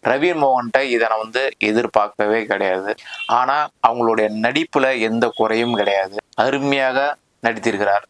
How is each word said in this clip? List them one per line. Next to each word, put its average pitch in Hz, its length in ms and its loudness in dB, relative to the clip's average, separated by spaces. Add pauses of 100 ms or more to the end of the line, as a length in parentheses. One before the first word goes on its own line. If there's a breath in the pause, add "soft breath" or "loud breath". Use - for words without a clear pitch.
ரவி 143 380 2
மோகன்கிட்ட 127 380 2 (160)
இதை 113 160 2
நான் 110 140 -2
வந்து 117 180 -4 (260)
எதிர்பார்க்கவே 107 720 0 (100)
கிடையாது. 98 400 -2 (480 loud breath)
ஆனா 135 160 0 (320)
அவங்களுடைய 113 400 2 (200)
நடிப்புல 131 500 0 (120)
எந்த 117 180 0 (120)
குறையும் 113 400 0
கிடையாது, 98 400 0 (240)
அருமையாக 135 560 0 (480)
நடித்திருக்கிறார். 101 640 0